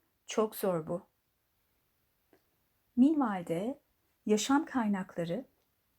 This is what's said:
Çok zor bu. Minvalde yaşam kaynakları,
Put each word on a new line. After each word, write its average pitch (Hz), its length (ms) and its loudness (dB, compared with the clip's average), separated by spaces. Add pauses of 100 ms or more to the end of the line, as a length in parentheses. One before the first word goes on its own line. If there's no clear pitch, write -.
(260)
Çok 220 300 -2
zor 175 300 -2
bu. 170 200 -6 (1900)
Minvalde 233 840 2 (460)
yaşam 214 380 2
kaynakları, 196 800 -4 (540)